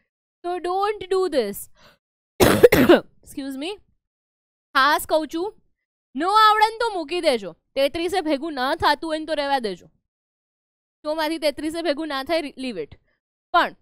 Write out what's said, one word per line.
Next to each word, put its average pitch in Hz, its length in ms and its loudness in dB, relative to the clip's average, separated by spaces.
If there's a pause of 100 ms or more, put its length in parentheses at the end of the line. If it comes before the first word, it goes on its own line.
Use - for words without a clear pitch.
(440)
So 359 140 -4
don't 392 460 -4
do 370 240 0
this. 226 420 -4 (720)
<coughs> - 600 6 (180)
Excuse 269 360 -12
me. 349 180 -8 (960)
ખાસ 294 320 2
કહું 311 220 0
છું, 349 260 -6 (600)
નો 320 140 -2
આવડે 427 400 6
ને 453 80 -10
તો 440 200 -4
મૂકી 330 220 -4
દેજો. 233 360 0 (180)
તેત્રીસે 339 460 -2
ભેગું 302 340 -4
ના 269 200 -2
થાતું 320 360 0
હોય 311 80 -4
ને 320 60 -10
તો 311 100 -6
રહેવા 277 240 0
દેજો. 202 280 -8 (1200)
સોમાંથી 311 340 -2
તેત્રીસે 311 440 -4
ભેગું 311 260 -2
ના 269 140 -6
થાય, 320 180 -2
leave 262 380 -8
it. 147 160 -10 (580)
પણ 269 300 2